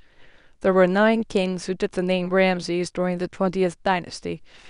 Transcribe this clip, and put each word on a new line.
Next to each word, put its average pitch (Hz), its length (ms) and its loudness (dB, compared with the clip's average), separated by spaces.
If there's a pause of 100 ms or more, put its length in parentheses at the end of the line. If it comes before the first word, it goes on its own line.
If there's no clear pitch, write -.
(640)
There 190 100 2
were 185 160 6
nine 220 340 4
kings 185 440 -2
who 190 80 -4
took 196 180 -4
the 185 100 -2
name 180 280 0
Ramses 180 600 0
during 180 280 -2
the 175 100 -4
twentieth 185 560 -2
dynasty, 175 580 -4 (280)